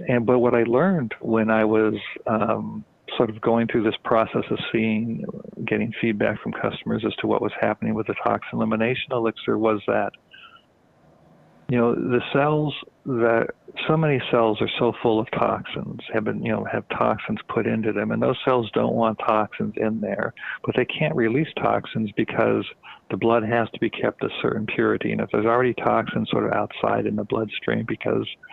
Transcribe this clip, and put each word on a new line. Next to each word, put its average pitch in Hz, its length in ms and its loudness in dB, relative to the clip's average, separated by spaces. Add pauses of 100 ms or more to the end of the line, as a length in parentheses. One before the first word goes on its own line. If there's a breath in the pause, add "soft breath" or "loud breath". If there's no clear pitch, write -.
and, 120 180 2
but 123 140 6
what 120 140 4
I 117 100 4
learned 135 560 2
when 110 300 2
I 110 140 4
was, 110 300 4 (320)
um, 110 580 -2 (320)
sort 117 140 2
of 107 100 -12
going 117 280 2
through 113 160 2
this 110 100 2 (100)
process 113 460 2
of 110 80 0 (140)
seeing, 113 520 0 (400)
getting 110 360 0
feedback 110 400 0
from 113 120 -6
customers 113 540 -2
as - 100 -2
to - 120 -2
what 107 120 2
was 104 200 -2
happening 110 340 -4
with 107 140 -4
the 101 60 -4
toxin 110 440 -2
elimination 113 540 -2
elixir 113 440 -2
was 107 300 2
that, 107 240 0 (1600 loud breath)
you 123 100 2
know, 117 160 4
the 123 260 0 (120)
cells 147 420 2 (320)
that, 117 420 4 (380)
so 160 100 4
many 147 240 4 (100)
cells 113 300 4
are 113 80 0 (100)
so 117 140 2 (100)
full 110 180 4
of 110 120 -4
toxins, - 680 -2 (120)
have 107 120 0
been, 110 180 -2
you 117 80 -2
know, 107 140 0
have 110 240 -4
toxins 110 500 -2 (100)
put 110 180 -2
into 113 260 0
them, 104 180 -2
and 113 120 0
those 127 220 2
cells 123 280 2
don't 117 220 0
want 113 240 0
toxins 107 580 0
in 110 240 0
there, 101 320 -4 (320 loud breath)
but 113 120 -2
they 123 80 4
can't 156 300 -2
release 123 420 0
toxins 110 600 -2
because 110 480 0 (460 loud breath)
the 107 60 -2
blood 113 280 2
has 113 260 0
to - 100 -12
be 117 100 0
kept - 340 -4
a 110 40 -2 (140)
certain 110 240 0
purity. 110 460 0
And 107 80 -2
if 107 100 -6
there's 110 160 0
already 120 280 4
toxins 113 560 0
sort 107 160 0
of 110 60 -2
outside 107 540 0
in 107 100 -2
the 107 80 -4
bloodstream 113 600 -2
because, 110 400 -2 (260 loud breath)